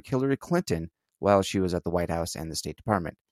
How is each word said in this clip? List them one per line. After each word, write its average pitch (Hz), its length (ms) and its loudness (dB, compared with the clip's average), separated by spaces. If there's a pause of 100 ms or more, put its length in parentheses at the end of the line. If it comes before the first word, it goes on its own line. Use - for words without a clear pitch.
Hillary 135 320 0
Clinton 85 540 -2 (260)
while 98 240 6
she 98 180 0
was 92 140 2
at 87 100 -2
the 87 60 -4
White 85 220 0
House 82 240 -2
and 80 160 -8
the 78 40 -8
State 78 220 -8
Department. 92 400 -2 (140)